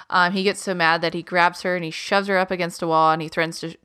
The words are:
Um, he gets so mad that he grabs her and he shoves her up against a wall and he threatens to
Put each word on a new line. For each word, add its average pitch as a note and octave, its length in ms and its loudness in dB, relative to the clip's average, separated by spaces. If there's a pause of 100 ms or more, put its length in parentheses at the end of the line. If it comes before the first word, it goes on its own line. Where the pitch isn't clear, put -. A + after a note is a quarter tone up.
Um, F3+ 240 2
he F#3+ 100 0
gets F#3+ 200 0
so G3 120 -4
mad E3 280 2
that E3 100 -2
he E3+ 100 -8
grabs F3 400 2
her F3+ 120 -2
and F3+ 100 -4
he D#3+ 60 -6
shoves G3 380 -2
her G3 100 2
up F#3 120 0
against F3+ 320 -4
a F3 40 -2
wall D#3+ 260 4
and D#3+ 80 0
he D#3 80 -8
threatens E3 320 -4
to E3 240 -10